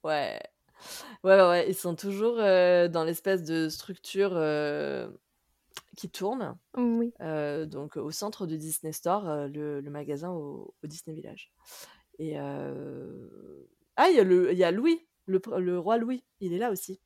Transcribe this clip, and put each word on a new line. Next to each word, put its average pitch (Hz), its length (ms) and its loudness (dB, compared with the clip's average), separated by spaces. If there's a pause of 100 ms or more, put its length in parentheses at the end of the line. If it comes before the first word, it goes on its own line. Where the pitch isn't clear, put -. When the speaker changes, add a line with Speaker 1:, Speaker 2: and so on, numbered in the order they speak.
Speaker 1:
Ouais. 139 340 -2 (840)
Ouais, 190 140 8
ouais, 185 100 10
ouais. 175 220 4
Ils 185 60 0
sont 175 200 -4
toujours, 202 440 -2
euh, 180 500 6
dans 165 160 0
l'espèce 175 380 0
de 160 260 0
structure, 196 640 -4
euh, 147 760 -2 (880)
qui - 140 -12
tourne. 202 480 -6 (180)
Speaker 2:
Oui. 233 460 0
Speaker 1:
Euh, 151 440 -4
donc, 151 300 -12
au 151 160 -8
centre 202 360 -8
du 156 100 -6
Disney 156 340 -8
Store, 185 380 -4
euh, 147 180 -4
le, 147 320 -8
le 143 120 -12
magasin 147 400 -8
au, 147 420 -10 (100)
au 156 40 -12
Disney 156 280 -14
Village. - 380 -18 (680)
Et, 156 180 -6
euh, 139 920 -10 (680)
ah, 302 140 8
il 330 80 8
y - 20 10
a 202 60 8
le, 180 260 6
il 185 60 2
y 180 80 6
a 170 60 2
Louis, 320 360 0 (180)
le 190 140 0
pr-, 190 200 -4
le 180 200 -2
roi 208 180 0
Louis. 247 260 -4 (160)
Il 185 120 -4
est 175 60 -2
là 233 140 -2
aussi. 190 340 -8